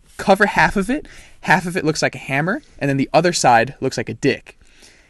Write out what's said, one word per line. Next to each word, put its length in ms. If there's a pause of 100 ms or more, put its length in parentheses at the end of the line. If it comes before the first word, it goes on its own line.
(160)
cover 300
half 300
of 140
it, 160 (360)
half 240
of 100
it 80
looks 180
like 120
a 40
hammer, 440 (160)
and 100
then 80
the 160
other 220
side 460
looks 180
like 100
a 60
dick. 440 (520)